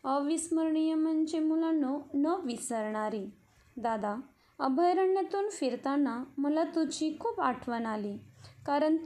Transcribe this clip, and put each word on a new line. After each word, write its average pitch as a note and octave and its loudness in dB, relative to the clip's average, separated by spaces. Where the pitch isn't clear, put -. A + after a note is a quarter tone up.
अविस्मरणीय D#4+ 0
म्हणजे D#4 2
मुलांनो D#4 2
न C#4+ 2
विसरणारी. A3 -2
दादा, G#3+ -2
अभयारण्यातून F#4 2
फिरताना C4 0
मला D4 2
तुझी D#4 -2
खूप A#4 -2
आठवण A#3+ -2
आली, G#3 -4
कारण D#4 4